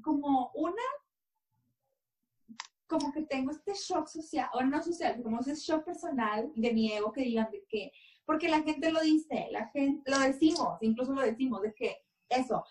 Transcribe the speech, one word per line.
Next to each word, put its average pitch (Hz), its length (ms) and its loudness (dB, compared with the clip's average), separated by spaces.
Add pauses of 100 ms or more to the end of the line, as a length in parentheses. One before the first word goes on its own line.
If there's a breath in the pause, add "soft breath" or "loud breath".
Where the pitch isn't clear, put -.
como 285 540 2
una, 349 260 -2 (2000)
como 311 260 -2
que 311 100 -4
tengo 262 280 -2
este 349 220 -6
shock 359 340 -4
social, 285 460 -6
o 247 100 0
no 285 200 2
social, 330 400 -2
como 226 160 -2
ese 277 160 -2
shock 311 300 -2
personal 269 680 -2
de 226 180 2
mi 220 180 4
ego 214 220 -2
que 269 80 -2
digan 226 300 2
de 403 180 -12
que, 196 220 -6 (340 soft breath)
porque 320 240 0
la 311 140 4
gente 311 280 0
lo 320 100 2
dice, 311 500 2
la - 180 -4
gente, 277 420 0
lo 277 80 4
decimos, 269 640 4
incluso 233 320 2
lo 269 80 0
decimos, 233 400 0
de 214 120 -2
que - 220 -4 (340)
eso, 254 420 0